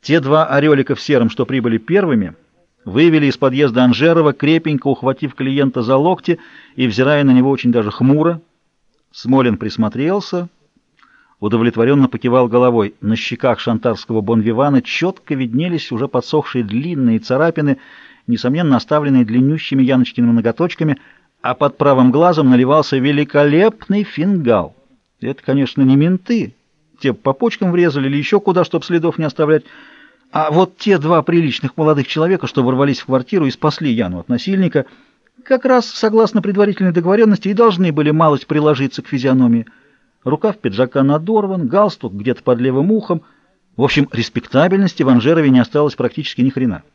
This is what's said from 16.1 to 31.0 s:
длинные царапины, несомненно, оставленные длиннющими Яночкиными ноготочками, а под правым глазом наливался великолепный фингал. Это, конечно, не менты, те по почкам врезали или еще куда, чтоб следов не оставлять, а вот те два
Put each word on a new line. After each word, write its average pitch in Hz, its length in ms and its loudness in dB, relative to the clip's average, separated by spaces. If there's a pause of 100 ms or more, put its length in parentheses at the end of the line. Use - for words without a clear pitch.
длинные 123 540 -2
царапины, 147 580 -2 (500)
несомненно, 135 480 0
оставленные 139 480 0
длиннющими 135 600 0
Яночкиными 123 500 0
ноготочками, 139 640 -2 (440)
а 123 120 -4
под - 240 -2
правым 131 340 4
глазом 151 380 2
наливался 135 480 2
великолепный 147 1040 0
фингал. 147 720 -2 (460)
Это, 131 200 -8
конечно, 139 400 -2
не 131 140 4
менты, 180 600 0 (440)
те 131 140 -2
по - 180 -4
почкам 208 400 -2
врезали 147 380 0
или 143 80 -2
еще 190 240 0
куда, 180 240 0
чтоб - 180 -4
следов 170 340 -2
не 165 60 -4
оставлять, 151 400 0 (680)
а 156 180 -2
вот 180 260 0
те 196 200 0
два 156 240 2